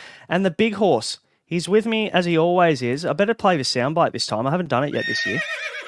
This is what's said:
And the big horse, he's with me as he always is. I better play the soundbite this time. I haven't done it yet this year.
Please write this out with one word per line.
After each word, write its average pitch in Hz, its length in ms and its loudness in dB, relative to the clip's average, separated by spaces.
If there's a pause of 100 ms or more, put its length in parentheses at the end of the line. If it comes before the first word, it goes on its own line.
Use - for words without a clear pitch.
(300)
And 190 160 0
the 180 60 0
big 214 240 0
horse, 170 420 0 (260)
he's 165 240 -4
with 214 200 2
me 220 240 0
as 180 140 2
he 170 120 2
always 170 460 4
is. 131 200 -2
I 139 100 -2
better 202 200 0
play 185 240 2
the 131 60 -2
soundbite 139 480 0
this - 160 -6
time. 113 180 -2
I 135 60 0
haven't 170 180 -2
done 139 140 2
it 147 100 -4
yet - 140 -2
this - 180 -4
year. - 160 -2 (460)